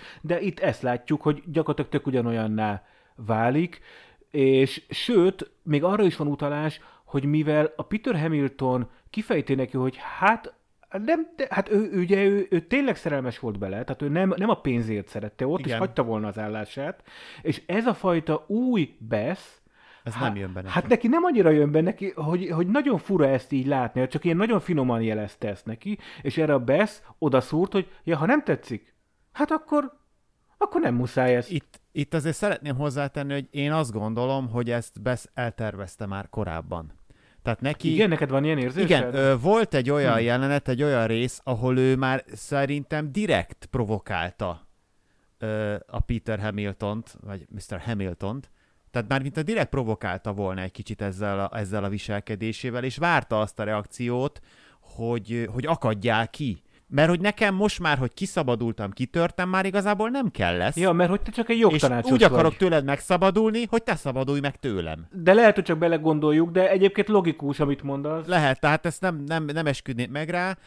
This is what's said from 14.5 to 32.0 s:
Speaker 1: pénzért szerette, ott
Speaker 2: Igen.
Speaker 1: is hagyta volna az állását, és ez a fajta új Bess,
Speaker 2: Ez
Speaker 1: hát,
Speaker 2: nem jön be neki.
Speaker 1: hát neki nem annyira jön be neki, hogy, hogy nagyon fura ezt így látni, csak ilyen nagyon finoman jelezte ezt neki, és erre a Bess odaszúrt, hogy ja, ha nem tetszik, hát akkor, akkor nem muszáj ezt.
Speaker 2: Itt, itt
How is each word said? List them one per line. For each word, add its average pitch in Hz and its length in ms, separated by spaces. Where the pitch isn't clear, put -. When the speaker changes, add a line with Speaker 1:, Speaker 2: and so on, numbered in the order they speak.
Speaker 1:
pénzért 110 460
szerette, 110 400
ott 165 120
Speaker 2:
Igen. - 120
Speaker 1:
is 113 60
hagyta 117 260
volna 107 240
az 104 120
állását, 107 640
és - 240
ez 220 200
a 240 80
fajta 160 540
új 226 520
Bess, 113 400
Speaker 2:
Ez 110 100
Speaker 1:
hát, 120 140
Speaker 2:
nem 104 80
jön 95 180
be 92 80
neki. 95 120
Speaker 1:
hát 175 140
neki 233 200
nem 330 160
annyira 233 260
jön 147 220
be 156 100
neki, 196 340
hogy, 170 340
hogy 175 180
nagyon 254 300
fura 160 300
ezt 131 240
így 135 160
látni, 127 400
csak - 180
ilyen 170 120
nagyon 214 220
finoman 127 420
jelezte 110 460
ezt 101 180
neki, 185 320
és 143 160
erre 151 160
a 135 60
Bess 143 400
odaszúrt, 151 540
hogy 196 160
ja, 165 140
ha 151 80
nem 285 180
tetszik, - 520
hát 294 200
akkor, 294 420
akkor - 240
nem 123 140
muszáj 123 400
ezt. 120 160
Speaker 2:
Itt, - 300
itt 147 220